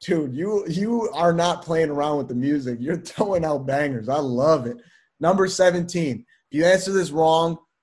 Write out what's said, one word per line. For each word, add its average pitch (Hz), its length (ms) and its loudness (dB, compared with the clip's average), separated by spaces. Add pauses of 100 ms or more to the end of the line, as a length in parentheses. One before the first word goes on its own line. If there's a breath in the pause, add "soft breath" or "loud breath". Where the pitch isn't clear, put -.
Dude, 151 340 -2
you, 196 340 -2
you 208 440 -2
are 170 200 2
not 170 300 0
playing 160 280 0
around 147 280 -2
with 127 100 -6
the 123 60 -8
music. 127 460 -2
You're 156 160 -4
throwing 190 480 -2
out 143 220 -2
bangers. 135 420 -2
I 139 100 0
love 135 480 2
it. 120 100 -6 (440 soft breath)
Number 190 260 2
seventeen. 175 800 0 (260)
If 139 80 -8
you 160 60 4
answer 185 280 4
this 156 180 0
wrong, 160 480 2 (240)